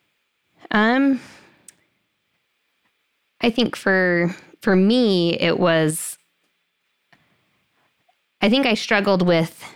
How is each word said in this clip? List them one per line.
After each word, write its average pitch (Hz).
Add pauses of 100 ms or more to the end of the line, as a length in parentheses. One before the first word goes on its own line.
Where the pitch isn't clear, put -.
(720)
Um, 247 (2250)
I 240
think 233
for, 180 (280)
for 190
me, 196
it 170
was, 160 (2250)
I 202
think 269
I 233
struggled 202
with, 165 (140)